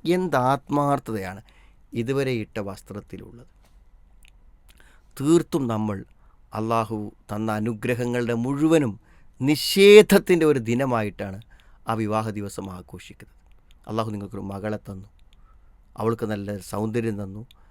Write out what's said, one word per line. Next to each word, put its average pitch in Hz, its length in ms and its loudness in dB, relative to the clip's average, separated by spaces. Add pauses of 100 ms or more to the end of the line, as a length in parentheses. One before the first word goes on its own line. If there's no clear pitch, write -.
എന്ത് 175 320 0
ആത്മാർത്ഥതയാണ് 127 1040 -2 (500)
ഇതുവരെ 131 400 -2
ഇട്ട 113 260 -6
വസ്ത്രത്തിലുള്ളത്? 101 920 -14 (1700)
തീർത്തും 151 500 2
നമ്മൾ 107 380 -4 (500)
അള്ളാഹു 110 580 -4 (140)
തന്ന 107 260 -4
അനുഗ്രഹങ്ങളുടെ 120 840 -2
മുഴുവനും 139 640 0 (400)
നിഷേധത്തിൻ്റെ 196 1040 8
ഒരു 143 120 4
ദിനമായിട്ടാണ് 113 800 -4 (500)
ആ 113 60 -2
വിവാഹ 110 360 -2
ദിവസം 98 400 -10
ആഘോഷിക്കുന്നത്. - 640 -20 (540)
അള്ളാഹു 110 220 -4
നിങ്ങൾക്കൊരു 101 320 -10
മകളെ 98 340 -8
തന്നു, 98 320 -14 (880)
അവൾക്ക് 113 300 -2
നല്ല 104 320 -6
സൗന്ദര്യം 107 640 -4
തന്നു, 98 200 -12 (280)